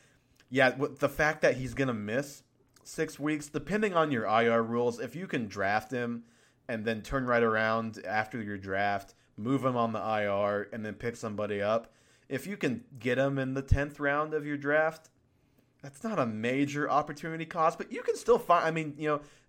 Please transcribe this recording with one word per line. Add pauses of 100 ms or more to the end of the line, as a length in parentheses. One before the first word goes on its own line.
(500)
yeah,
w-,
the
fact
that
he's
gonna
miss (400)
six
weeks,
depending
on
your
I
R
rules,
if
you
can
draft
him (440)
and
then
turn
right
around
after
your
draft, (240)
move
him
on
the
I
R,
and
then
pick
somebody
up, (340)
if
you
can (160)
get
him
in
the
tenth
round
of
your
draft, (720)
that's
not
a
major
opportunity
cost,
but
you
can
still
find,
I
mean,
you
know, (280)